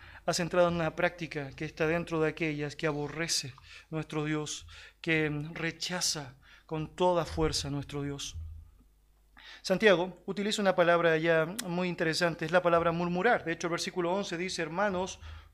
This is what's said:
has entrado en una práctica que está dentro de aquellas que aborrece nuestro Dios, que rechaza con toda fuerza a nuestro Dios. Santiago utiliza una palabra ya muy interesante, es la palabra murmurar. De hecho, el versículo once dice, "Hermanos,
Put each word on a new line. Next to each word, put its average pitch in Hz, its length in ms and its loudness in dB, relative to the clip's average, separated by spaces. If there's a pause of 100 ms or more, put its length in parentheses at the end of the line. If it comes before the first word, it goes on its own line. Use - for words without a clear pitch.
(280)
has 175 120 0
entrado 175 280 4
en 170 60 2
una 160 200 0
práctica 165 580 -4
que 139 120 -8
está 156 220 -2
dentro 165 340 0
de 156 80 4
aquellas 147 480 -4
que 165 100 -4
aborrece 147 680 -2 (360)
nuestro 156 340 -4
Dios, 151 420 -4 (340)
que 156 300 2 (220)
rechaza 160 840 -4 (320)
con 156 280 -6
toda 180 300 4
fuerza 151 440 -2
a - 20 -6
nuestro 143 320 -6
Dios. 143 340 -8 (1300)
Santiago 185 640 4
utiliza 202 360 -2
una 185 120 4
palabra 170 420 6
ya 160 300 4 (200)
muy 180 220 0
interesante, 165 560 0
es 156 80 -4
la 180 100 6
palabra 170 300 4
murmurar. 175 520 2
De 165 80 -2
hecho, 165 140 -4
el 160 60 0
versículo 170 420 -2
once 190 220 -4
dice, 180 260 -4
"Hermanos, 185 560 -2 (360)